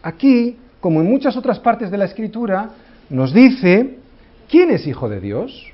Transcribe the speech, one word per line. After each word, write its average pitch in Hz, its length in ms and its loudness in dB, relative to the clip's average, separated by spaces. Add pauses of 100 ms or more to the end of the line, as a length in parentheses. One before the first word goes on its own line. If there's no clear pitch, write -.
Aquí, 240 560 0 (240)
como 160 200 0
en 165 80 0
muchas 269 280 0
otras 247 220 -4
partes 233 320 -2
de 202 60 -6
la 202 80 0
Escritura, 208 680 -6 (380)
nos 131 240 -2
dice, 240 680 4 (500)
¿quién 349 200 4
es 208 160 -2
hijo 131 220 -8
de 104 140 -8
Dios? 117 520 -10